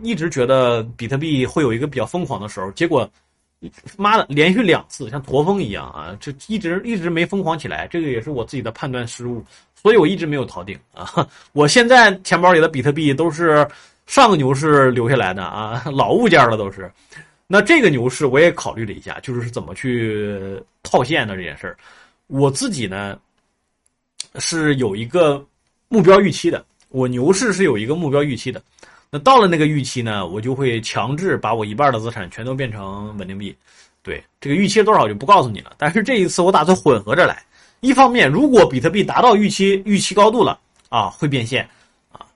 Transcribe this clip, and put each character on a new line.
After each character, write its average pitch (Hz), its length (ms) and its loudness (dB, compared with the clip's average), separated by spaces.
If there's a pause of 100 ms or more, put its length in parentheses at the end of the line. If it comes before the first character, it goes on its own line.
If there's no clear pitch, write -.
一 226 140 -6
直 160 140 -4
觉 123 180 -2
得 123 340 2 (160)
比 120 100 -8
特 135 80 -4
币 143 300 -2
会 160 160 -2
有 131 100 2
一 113 60 -2
个 131 80 -6
比 147 100 -8
较 117 100 -4
疯 175 200 -6
狂 101 160 -8
的 104 80 -12
时 - 100 -14
候， 95 120 -8
结 165 160 -4
果 131 200 0 (880)
妈 208 200 2
的 190 120 2
连 151 220 4
续 226 120 2
两 160 260 2
次 113 220 -14
像 139 100 -10
驼 135 220 0
峰 196 180 -2
一 123 100 -6
样 78 200 -10
啊， 76 280 -14
这 143 140 -14 (140)
一 214 100 -4
直， 175 260 -4
一 233 140 -6
直 170 100 -6
没 170 160 0
疯 190 200 -4
狂 160 140 -4
起 143 100 -12
来， 82 200 -10
这 170 140 -6
个 156 60 -4
也 120 120 -4
是 110 120 -10
我 123 120 -6
自 131 140 -12
己 123 60 -8
的 113 80 -8
判 143 200 -10
断 123 160 -6
失 120 200 -12
误， 120 180 -10 (300)
所 214 180 4
以 240 40 6
我 - 100 6
一 196 80 -2
直 165 100 -6
没 147 100 -4
有 135 80 -4
逃 - 200 -14
顶 95 160 -14 (120)
啊。 - 360 -6 (100)
<laughs> - 160 -20
我 147 140 2
现 240 200 4
在 233 240 8 (120)
钱 170 180 -2
包 180 100 6
里 170 80 4
的 160 80 4
比 147 140 -4
特 143 100 0
币 147 220 0
都 160 160 0
是 151 380 2 (380)
上 247 240 4
个 190 60 2
牛 139 180 2
市 139 380 4
留 120 180 -2
下 139 60 2
来 98 180 0
的 95 100 -8
啊， 107 480 -8
老 127 220 0
物 220 160 4
件 147 180 6
了 113 80 0
都 101 160 -4
是。 92 200 -16 (560)
那 196 140 4
这 311 200 4
个 208 80 6
牛 127 180 0
市 135 200 -2
我 127 120 2
也 170 120 6
考 - 220 -8
虑 113 120 -8
了 101 80 -8
一 - 80 -18
下， - 200 -12
就 - 120 -10
是 120 160 -6
怎 117 120 -10
么 82 120 -14
去 104 880 -6 (220)
套 147 200 0
现 131 240 -2
的 101 80 -8
这 92 60 -10
件 76 160 -12
事 - 80 -16
儿。 87 100 -14 (520)
我 139 240 0
自 262 180 -6
己 143 160 -6
呢， 98 320 -8 (1200)
是 151 400 -2
有 117 200 -2
一 110 100 -6
个 143 380 0 (440)
目 220 140 2
标 190 180 8
预 202 100 2
期 165 220 -2
的， - 140 -6 (240)
我 127 180 -2
牛 127 240 0
市 202 220 0
是 175 100 -2
有 139 140 2
一 104 80 -6
个 135 100 -4
目 165 140 -4
标 139 120 0
预 147 140 -4
期 127 160 -10
的。 - 100 -12 (480)
那 147 100 -8
到 269 200 6
了 208 80 6
那 170 100 0
个 156 80 2
预 151 160 0
期 123 200 -6
呢， 104 260 -4
我 95 140 -8
就 127 140 -4
会 127 260 -2
强 117 340 -4
制 165 220 -4
把 107 160 -4
我 110 120 -4
一 104 100 -10
半 139 160 2
的 117 80 -2
资 113 120 -8
产 107 200 -12
全 113 140 -14
都 131 100 -8
变 131 160 -8
成 104 460 -12
稳 104 100 -12
定 95 100 -12
币。 101 180 -12 (460)
对， 80 200 -12 (200)
这 143 80 -6
个 143 60 0
预 196 120 2
期 - 80 -2
是 214 80 6
多 214 100 2
少 165 100 4
我 113 40 -2
就 104 80 -6
不 104 100 -12
告 190 180 6
诉 127 60 -6
你 104 120 -10
了， - 160 -20
但 147 140 -2
是 214 120 0
这 254 120 -2
一 190 120 2
次 165 140 -2
我 180 100 2
打 160 140 2
算 185 100 4
混 123 280 2
合 120 120 -4
着 170 100 4
来。 107 160 -2 (400)
一 262 120 2
方 254 180 6
面， 214 180 4
如 233 200 2
果 208 200 8
比 131 100 -2
特 156 100 0
币 190 140 0
达 - 180 -2
到 202 140 6
预 208 140 2
期， 196 360 0
预 202 120 2
期 - 180 -4
高 208 160 6
度 226 120 2
了 123 160 -2 (300)
啊， 110 200 0
会 - 180 -4
变 131 180 -2
现 117 220 -4 (440)
啊。 - 140 -20 (100)